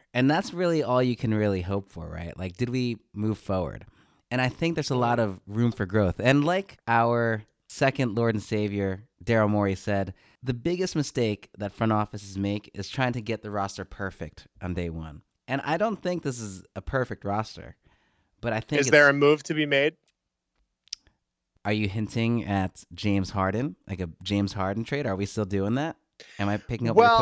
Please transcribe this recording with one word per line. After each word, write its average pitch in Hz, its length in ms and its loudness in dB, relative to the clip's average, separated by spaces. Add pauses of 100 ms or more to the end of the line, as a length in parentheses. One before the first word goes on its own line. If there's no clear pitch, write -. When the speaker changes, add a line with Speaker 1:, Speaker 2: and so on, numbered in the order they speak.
(140)
Speaker 1:
And 127 160 4
that's 170 240 0
really 170 280 2
all 127 200 2
you 123 140 2
can 110 180 0
really 104 260 2
hope 95 300 -4
for, 80 180 -12
right? 82 300 -10
Like, 90 180 -8
did 117 140 -2
we 123 280 -2 (140)
move 107 260 -2
forward? 85 460 -4 (460)
And 127 100 0
I 127 80 2
think 165 280 -2
there's 151 140 -4
a 135 60 0
lot 120 220 2
of 101 280 -2
room 110 260 2
for 104 140 -2
growth. 95 340 2
And 135 240 6
like 185 340 -2 (100)
our 117 540 2 (260)
second 131 460 0
Lord 117 220 2
and 101 60 -2
Savior, 101 600 -2 (200)
Daryl 110 260 4
Morey, 101 240 2
said, 98 400 -2 (280)
"The 123 120 -2
biggest 175 420 -2
mistake 120 640 -2
that 101 140 -6
front 113 200 2
offices 101 460 -2
make 101 340 -2
is 98 160 -10
trying 127 240 0
to 123 80 -4
get 107 220 -6
the 107 80 -10
roster 98 340 -4
perfect - 640 -10 (160)
on 90 100 -4
day 87 160 -4
one." 80 340 -10 (260)
And 135 160 -4
I 156 120 0
don't 208 240 -2
think 180 220 -4
this 127 180 -6
is 95 220 -10 (140)
a 101 40 -8
perfect 123 440 -4
roster, - 520 -6 (640)
but 117 120 -4
I 110 80 -2
think 147 200 -2
Speaker 2:
Is 139 60 2
Speaker 1:
it's 131 60 4
Speaker 2:
there 147 160 8
a 139 40 6
move 143 320 4
to 165 100 -6
be 151 120 0
made? 143 300 0 (1700)
Speaker 1:
Are 104 80 0
you 107 160 0
hinting 113 580 -2
at 95 380 -2 (100)
James 98 360 0
Harden, 101 460 -2 (100)
like 92 140 -8
a 87 80 -4 (140)
James 98 320 0
Harden 101 300 -2
trade? 143 220 -4
Are 98 100 -2
we 98 100 -2
still 107 180 -4
doing 101 300 0
that? 151 220 -4 (420)
Am 101 100 -2
I 104 80 0
picking 113 320 -4
up 113 80 4
Speaker 2:
Well, 233 120 10
Speaker 1:
what 233 40 6
you're 226 100 6